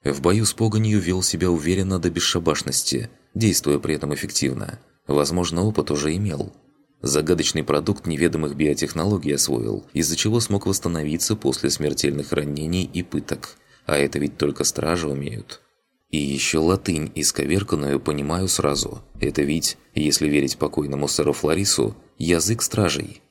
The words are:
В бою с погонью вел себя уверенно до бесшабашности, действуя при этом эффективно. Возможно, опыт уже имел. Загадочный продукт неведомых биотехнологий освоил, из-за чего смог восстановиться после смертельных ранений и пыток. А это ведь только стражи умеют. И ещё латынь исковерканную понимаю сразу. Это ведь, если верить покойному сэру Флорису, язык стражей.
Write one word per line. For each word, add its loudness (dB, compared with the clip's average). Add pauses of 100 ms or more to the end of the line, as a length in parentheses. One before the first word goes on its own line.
В -2
бою 4
с 0
погонью 2
вел 0
себя 0
уверенно 2
до 2
бесшабашности, 0 (240)
действуя 2
при 0
этом -4
эффективно. -4 (260)
Возможно, 2
опыт 2
уже 0
имел. -2 (480)
Загадочный 2
продукт 0
неведомых 0
биотехнологий 0
освоил, -2
из-за 0
чего 2
смог 0
восстановиться 0
после 0
смертельных -2
ранений -2
и -4
пыток. -6 (300)
А 0
это 2
ведь -4
только -2
стражи -2
умеют. -8 (500)
И -2
ещё 0
латынь 0
исковерканную 0
понимаю -2
сразу. -2 (180)
Это 0
ведь, 0 (160)
если 2
верить 2
покойному -2
сэру 2
Флорису, 0 (220)
язык 2
стражей. -2